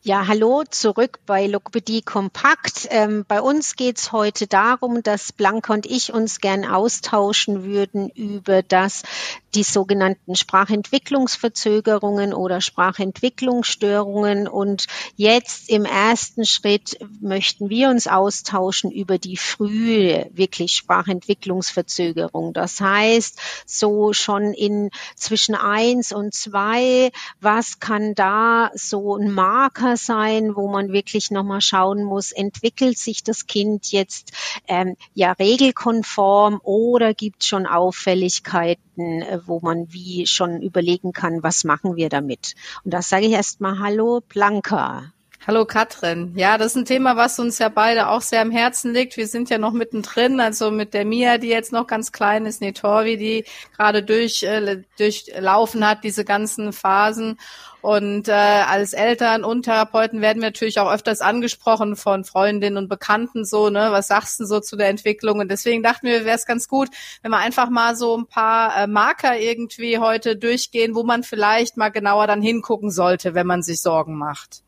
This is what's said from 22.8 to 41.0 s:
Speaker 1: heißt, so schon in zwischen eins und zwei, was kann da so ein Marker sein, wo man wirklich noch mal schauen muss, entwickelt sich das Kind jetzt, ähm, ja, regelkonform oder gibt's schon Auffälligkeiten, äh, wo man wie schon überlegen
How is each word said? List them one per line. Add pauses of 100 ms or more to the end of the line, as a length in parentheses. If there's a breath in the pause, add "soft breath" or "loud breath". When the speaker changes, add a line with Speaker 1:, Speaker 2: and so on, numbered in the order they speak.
Speaker 1:
heißt, (280 loud breath)
so
schon
in (260 loud breath)
zwischen
eins
und
zwei, (280 loud breath)
was
kann
da
so
ein
Marker
sein,
wo
man
wirklich
noch
mal
schauen
muss,
entwickelt
sich
das
Kind
jetzt, (360 loud breath)
ähm, (180 loud breath)
ja,
regelkonform
oder
gibt's
schon
Auffälligkeiten,
äh,
wo
man
wie
schon
überlegen